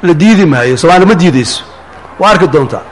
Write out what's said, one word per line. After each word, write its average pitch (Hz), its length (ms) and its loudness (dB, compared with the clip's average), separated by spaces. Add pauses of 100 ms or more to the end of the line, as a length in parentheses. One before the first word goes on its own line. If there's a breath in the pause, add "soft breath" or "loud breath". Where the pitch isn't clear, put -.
La 180 120 0
diidi 196 320 2
maayo. 127 300 -2
Soomaali 180 300 2
ma 214 80 2
diidayso. 143 480 -2 (560)
Waa 196 120 0
arki 190 180 0
doontaa. 131 440 -4